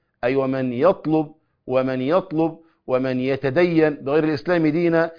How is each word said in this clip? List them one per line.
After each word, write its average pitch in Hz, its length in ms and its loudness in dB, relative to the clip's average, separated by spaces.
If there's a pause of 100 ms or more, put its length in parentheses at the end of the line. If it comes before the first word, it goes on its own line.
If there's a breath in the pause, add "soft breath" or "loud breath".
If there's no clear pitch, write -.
(240)
أي 131 120 0
ومن 131 360 0
يطلب، 151 600 0 (340)
ومن 131 340 0
يطلب، 160 580 -2 (280 soft breath)
ومن 127 340 0
يتدين 151 720 0
بغير 143 340 0
الإسلام 160 420 0
دينا 165 520 2